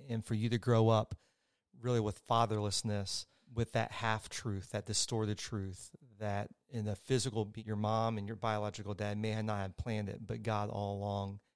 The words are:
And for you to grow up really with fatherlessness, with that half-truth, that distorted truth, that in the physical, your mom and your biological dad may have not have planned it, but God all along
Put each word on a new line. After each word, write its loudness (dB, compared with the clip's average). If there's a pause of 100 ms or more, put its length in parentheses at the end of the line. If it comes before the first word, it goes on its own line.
And -2
for -2
you 2
to 2
grow 6
up 6 (680)
really 2
with -2
fatherlessness, 2 (280)
with 0
that 0
half-truth, -2
that -4
distorted 0
truth, -6 (280)
that -2 (220)
in -4
the -2
physical, 0
your -4
mom 2
and -4
your -6
biological -2
dad -2
may 0
have -2
not -2
have -6
planned -2
it, -8
but -6
God 0
all -2
along -2 (160)